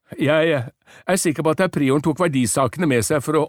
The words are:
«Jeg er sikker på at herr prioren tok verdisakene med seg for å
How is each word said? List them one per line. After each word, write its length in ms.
«Jeg 360
er 560
sikker 240
på 80
at 80
herr 80
prioren 320
tok 220
verdisakene 680
med 160
seg 160
for 160
å 100